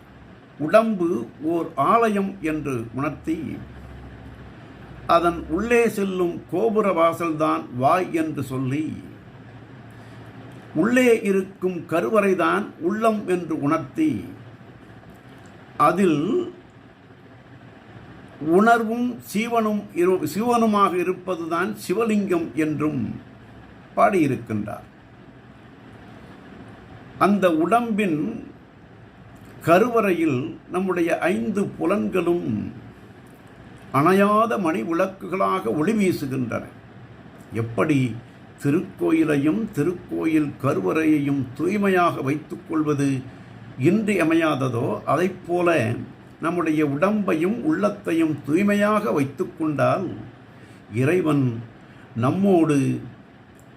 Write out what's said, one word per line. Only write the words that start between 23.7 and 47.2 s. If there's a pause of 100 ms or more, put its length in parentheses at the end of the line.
பாடியிருக்கின்றார். (2250)
அந்த
உடம்பின் (1160)
கருவறையில் (140)
நம்முடைய
ஐந்து (100)
புலன்களும் (1200)
அணையாத
மணி
விளக்குகளாக
ஒளி
வீசுகின்றன. (880)
எப்படி (480)
திருக்கோயிலையும் (100)
திருக்கோயில் (120)
கருவறையையும் (140)
தூய்மையாக
வைத்துக்
கொள்வது (600)
இன்றியமையாததோ,
அதைப்போல (440)
நம்முடைய
உடம்பையும்